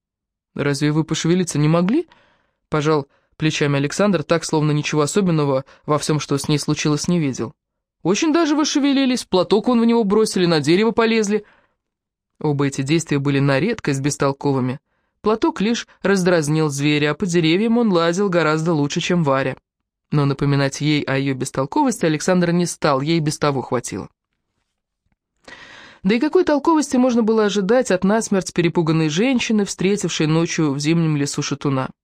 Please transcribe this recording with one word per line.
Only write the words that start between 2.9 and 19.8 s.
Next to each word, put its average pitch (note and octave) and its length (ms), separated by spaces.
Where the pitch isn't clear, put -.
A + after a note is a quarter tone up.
плечами D3 420
Александр, D#3+ 460
так, E3 220
словно D3+ 260
ничего D3 300
особенного D3 640
во D3 120
всем, D3+ 220
что C#3+ 180
с C#3 100
ней D3 120
случилось, D3+ 480
не F3 120
видел. C3 340
«Очень G#3 280
даже D#4 240
вы D4+ 100
шевелились, C4+ 600
платок F#3 420
вон A#3+ 140
в A#3 40
него A#3 180
бросили, G#3 420
на E3 160
дерево F3+ 300
полезли». G#3+ 520
Оба C#3+ 280
эти C#3 140
действия D3 380
были C#3 200
на C3+ 200
редкость D#3 420
бестолковыми. C#3 800
Платок A#3 380
лишь A3 280
раздразнил E3+ 640
зверя, D3 420
а D3+ 40
по G#3 100
деревьям F3 520
он A#3 140
лазил F3 380
гораздо D#3+ 440
лучше, D3 280
чем F3 220
Варя. C3+ 340